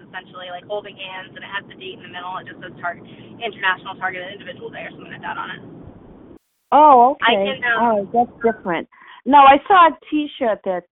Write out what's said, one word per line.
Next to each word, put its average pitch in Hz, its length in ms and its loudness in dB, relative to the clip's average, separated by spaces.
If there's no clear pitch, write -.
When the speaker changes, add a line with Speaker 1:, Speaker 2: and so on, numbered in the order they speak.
Speaker 1:
essentially, 180 480 -18
like, 180 160 -16
holding 208 280 -10
hands, 185 360 -16
and 180 80 -20
it 185 80 -18
has 196 160 -12
the - 160 -20
date 190 160 -16
in 175 80 -20
the 175 80 -20
middle. 180 240 -12
It 170 120 -14
just 180 120 -20
says 180 200 -18
Tar-, 175 200 -10
International 190 960 -8
Targeted 180 400 -10
Individual 175 320 -18
Day - 160 -18
or 175 80 -18
something - 200 -20
like - 120 -18
that - 160 -12
on 185 100 -12
it. 190 100 -18
Speaker 2:
Oh, 277 520 6
Speaker 1:
I 233 80 2
Speaker 2:
okay. 202 240 -2
Speaker 1:
can, 269 160 -10
um, 226 80 -2
Speaker 2:
Oh, 214 320 -2
that's 240 320 -2
different. 214 420 -4
No, 277 140 4
I 269 180 8
saw 359 220 6
a 277 100 -8
T-shirt 277 540 -4
that 180 280 -6